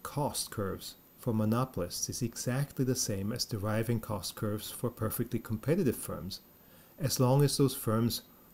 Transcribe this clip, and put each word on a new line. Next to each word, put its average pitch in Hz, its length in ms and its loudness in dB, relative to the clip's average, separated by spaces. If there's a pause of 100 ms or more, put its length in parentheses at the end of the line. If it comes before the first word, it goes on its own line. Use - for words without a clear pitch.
cost - 480 -4
curves 95 460 -4 (220)
for 123 140 -2
monopolists 107 800 0
is - 100 -4
exactly 131 640 0
the 127 100 2
same 101 380 -2
as - 140 -2
deriving 110 520 0
cost 104 360 -4
curves 104 360 -4
for - 200 -4
perfectly 113 480 -2
competitive 127 580 2
firms, 85 440 -8 (580)
as 139 200 0
long 135 240 6
as 139 140 4
those 135 180 4
firms 113 460 2 (340)